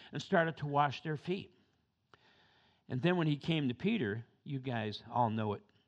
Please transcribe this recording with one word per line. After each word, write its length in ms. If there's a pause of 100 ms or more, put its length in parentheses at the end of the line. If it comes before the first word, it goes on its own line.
(120)
and 100
started 360
to 80
wash 360
their 140
feet. 340 (1400)
And 140
then 140
when 100
he 100
came 320
to 60
Peter, 500 (200)
you 160
guys 420 (100)
all 180
know 180
what 120 (280)